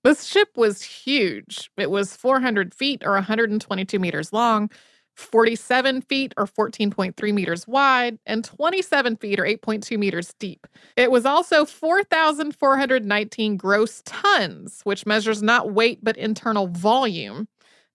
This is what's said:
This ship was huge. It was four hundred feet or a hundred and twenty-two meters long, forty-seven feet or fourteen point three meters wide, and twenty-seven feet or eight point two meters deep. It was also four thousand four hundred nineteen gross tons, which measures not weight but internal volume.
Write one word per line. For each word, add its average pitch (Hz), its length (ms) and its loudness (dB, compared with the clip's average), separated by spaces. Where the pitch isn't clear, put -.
This 294 200 4
ship - 320 2
was 214 260 2
huge. - 920 -4
It 180 140 -2
was 196 260 -2
four 262 240 2
hundred 208 320 0
feet 277 320 -4
or 196 120 0
a 196 60 0
hundred 214 280 0
and 214 100 -2
twenty-two 190 380 -4
meters 160 340 -4
long, 214 380 0
forty-seven 247 880 0
feet 269 340 -2
or 202 100 -2
fourteen 214 460 -4
point 185 240 -4
three 208 160 -2
meters 175 340 -2
wide, 247 580 2
and 220 200 -4
twenty-seven 294 720 -2
feet 202 240 -4
or - 40 0
eight 214 160 -2
point 214 220 -4
two 226 160 -6
meters 185 400 -4
deep. - 280 -12
It 254 140 4
was 247 160 4
also 302 380 4
four 349 400 0
thousand 311 500 0
four 269 240 2
hundred 254 260 0
nineteen 208 520 -2
gross 202 480 0
tons, 196 800 -2
which 202 200 -4
measures 208 380 0
not 220 300 2
weight 233 300 2
but 220 140 0
internal 214 520 -2
volume. 175 800 -2